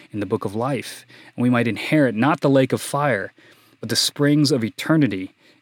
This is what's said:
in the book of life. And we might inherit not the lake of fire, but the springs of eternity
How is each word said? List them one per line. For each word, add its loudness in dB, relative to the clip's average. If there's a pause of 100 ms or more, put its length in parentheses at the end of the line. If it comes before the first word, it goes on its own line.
(140)
in -6
the -4
book -4
of -6
life. -6 (300)
And -4
we 4
might 2
inherit 0
not 2
the 2
lake 4
of -2
fire, -4 (480)
but -10
the -2
springs 2
of 0
eternity 0 (280)